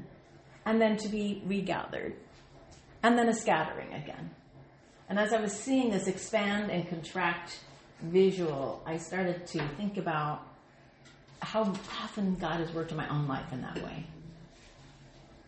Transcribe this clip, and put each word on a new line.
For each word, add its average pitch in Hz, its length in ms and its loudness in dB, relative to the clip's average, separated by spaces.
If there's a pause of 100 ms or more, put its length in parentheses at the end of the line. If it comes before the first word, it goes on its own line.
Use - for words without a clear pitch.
(640)
and 220 160 6
then 214 140 6
to 202 140 -2
be 208 360 -2
regathered. - 720 -2 (880)
And 233 140 8
then 233 120 6
a 226 40 6
scattering - 600 0
again. - 380 -8 (800)
And 196 100 2
as 214 140 2
I 220 60 6
was 208 140 -2
seeing 262 380 2
this 190 160 2
expand 202 640 0
and 175 160 0
contract 165 720 -4 (420)
visual, 165 840 2
I 160 120 -2
started 180 500 -2
to 170 120 -2 (180)
think 202 200 -2
about 156 480 -2 (960)
how 220 200 0 (400)
often 202 340 0
God 170 240 0
has 165 140 -2
worked 160 180 -2
in 156 60 -4
my 147 120 -2
own 147 180 2
life - 260 -4
in 123 80 -4
that - 200 -6
way. - 240 -8 (1400)